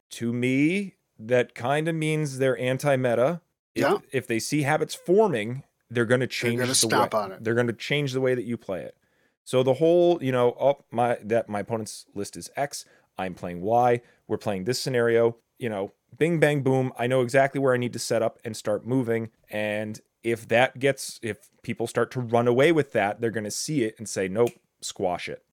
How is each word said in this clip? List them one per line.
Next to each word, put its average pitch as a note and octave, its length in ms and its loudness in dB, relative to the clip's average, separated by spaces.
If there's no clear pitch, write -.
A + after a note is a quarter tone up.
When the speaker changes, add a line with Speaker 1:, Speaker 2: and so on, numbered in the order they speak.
Speaker 1:
To A#2 220 -4
me, C#3+ 640 0
that A#2 360 0
kinda D3+ 380 -2
means D#3 460 -2
they're C3 200 2
anti-meta. B2+ 800 2
If, A#2+ 80 0
Speaker 2:
Yeah. E3+ 160 2
Speaker 1:
if B2+ 160 -4
they A2+ 140 -2
see D3 220 -2
habits D3+ 320 0
forming, C3+ 680 0
they're A#2 160 0
gonna B2 160 2
Speaker 2:
They're B2 80 0
Speaker 1:
change A#2+ 300 -2
Speaker 2:
gonna B2 120 0
Speaker 1:
the C3 40 0
Speaker 2:
stop B2 400 2
Speaker 1:
way, A2 60 0
Speaker 2:
on F#2+ 120 -8
it. A2 120 -16
Speaker 1:
they're A2+ 100 0
gonna A#2+ 180 2
change C#3+ 400 -4
the C3 80 -2
way B2+ 140 2
that B2 100 -4
you A#2+ 120 -6
play F2+ 260 -8
it. A1+ 140 -14
So B2+ 180 2
the C3 120 2
whole, E3+ 480 4
you C3 100 0
know, B2 280 2
"Oh, C3+ 300 2
my, A#2+ 320 0
that A2 260 0
my G#2 120 -4
opponent's A2 540 -8
list G2+ 220 -8
is E2+ 200 -14
X, - 280 -6
I'm F#2 180 -6
playing F2 280 -10
Y, A#2+ 380 4
we're G#2+ 120 -4
playing F#2+ 260 -4
this B2+ 160 -2
scenario," A#2 560 2
you B2 100 -6
know, G2+ 240 -6
bing, D#3+ 240 2
bang, D3 220 4
boom, C3 360 2
I A#2+ 80 -2
know C3 160 2
exactly C3+ 380 2
where C3 140 2
I - 20 2
need B2 160 -2
to A#2 60 -10
set A2+ 240 -2
up A2 220 -2
and A2 120 -8
start G#2 300 -4
moving. A2+ 440 -2
And G#2+ 520 -6
if A2+ 240 -2
that B2+ 320 4
gets, - 420 -2
if G#2+ 280 -10
people A#2 240 -6
start A#2 260 -2
to B2+ 80 -4
run A#2+ 280 2
away C3+ 240 4
with D3+ 200 0
that, G#2+ 280 0
they're A#2 100 -2
gonna G#2 200 -6
see D3 340 -2
it A2 140 -4
and A2 100 -12
say, G2 200 -4
"Nope, A#2 220 2
squash F2+ 480 -6
it." - 160 -12